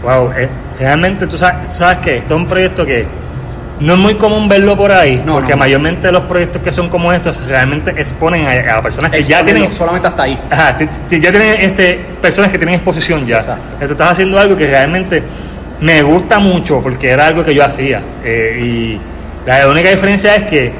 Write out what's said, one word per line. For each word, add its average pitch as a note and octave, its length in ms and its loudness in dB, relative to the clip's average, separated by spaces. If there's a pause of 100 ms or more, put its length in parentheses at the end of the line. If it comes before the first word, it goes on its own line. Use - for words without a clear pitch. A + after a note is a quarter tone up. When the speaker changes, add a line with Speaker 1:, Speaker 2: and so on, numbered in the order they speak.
Speaker 1:
Wow, B2 320 2
eh, B2+ 140 -2 (300)
realmente E3 480 0
tú - 100 -6
sabes, F3 320 0
tú - 60 -10
sabes F3 240 2
que C3+ 180 -2
esto - 160 -4
es D#3 80 0
un F3 60 -4
proyecto F#3 380 0
que A#2+ 200 -2 (720)
no D#3 140 2
es F#3 60 6
muy G#3 160 4
común G#3+ 340 0
verlo G3+ 260 4
por G3+ 160 2
ahí, D3 320 4
Speaker 2:
No, D#3 120 0
Speaker 1:
porque C3 160 0
Speaker 2:
no. C#3+ 60 2
Speaker 1:
mayormente D3 540 0
los F3 100 2
proyectos F3 400 -4
que F3 100 -4
son E3+ 180 -4
como F3 240 0
estos E3+ 320 -4
realmente C3 460 0
exponen D3+ 560 -2
a, A#2+ 300 0
a A2+ 40 0
personas A#2+ 300 -2
que D#3 120 0
ya D3 140 2
Speaker 2:
Exponerlo F3+ 220 2
Speaker 1:
tienen - 180 -2
Speaker 2:
solamente E3+ 300 -2
hasta - 160 -2
ahí. C3 160 -4 (100)
Speaker 1:
Ajá, C#3+ 280 2
ti-, D#3 120 -2 (180)
ti-, E3+ 120 0
ya F3 120 2
tienen, G#3+ 280 4
este, F#3+ 340 2 (260)
personas F#3+ 320 2
que - 60 -4
tienen E3 180 0
exposición D#3+ 520 -2
ya. A2+ 100 0
Speaker 2:
Exacto. A2+ 240 -4 (240)
Speaker 1:
Tú C#3 60 -4
estás D#3+ 200 2
haciendo F#3+ 280 2
algo G3 180 4
que D3+ 100 2
realmente D3 540 0 (600)
me D#3+ 200 4
gusta F3 380 2
mucho, F3+ 420 2
porque B2+ 300 -2
era C#3+ 160 4
algo D#3+ 160 0
que D3+ 100 0
yo C#3+ 100 4
hacía, C3+ 380 -2 (220)
eh, A2+ 360 -2
y A#2 400 -4 (480)
la C3+ 200 4
única E3 240 4
diferencia G3 440 2
es G3+ 100 0
que C3 340 0